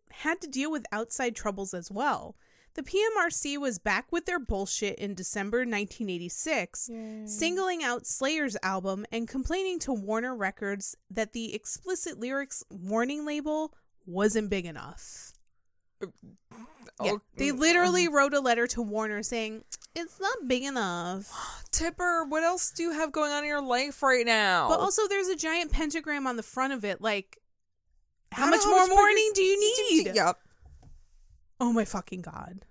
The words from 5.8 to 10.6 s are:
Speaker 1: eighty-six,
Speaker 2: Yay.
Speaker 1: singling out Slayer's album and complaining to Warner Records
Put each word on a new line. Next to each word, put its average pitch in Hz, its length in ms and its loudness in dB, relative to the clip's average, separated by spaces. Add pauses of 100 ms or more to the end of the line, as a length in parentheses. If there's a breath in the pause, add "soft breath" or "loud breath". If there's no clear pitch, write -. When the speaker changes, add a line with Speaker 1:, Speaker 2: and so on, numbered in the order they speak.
Speaker 1:
eighty-six, 180 800 -4
Speaker 2:
Yay. 220 360 -12
Speaker 1:
singling 339 580 0
out 240 220 -2
Slayer's 277 560 0
album 190 500 -2
and 226 160 -4
complaining 349 520 -2
to - 140 -4
Warner 220 420 -4
Records 202 600 -4 (140)